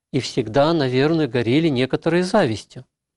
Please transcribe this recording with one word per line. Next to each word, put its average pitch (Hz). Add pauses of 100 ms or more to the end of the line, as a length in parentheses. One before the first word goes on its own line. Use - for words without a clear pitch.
(120)
И 139
всегда, 139
наверное, 147
горели 123
некоторой 151
завистью. 165 (320)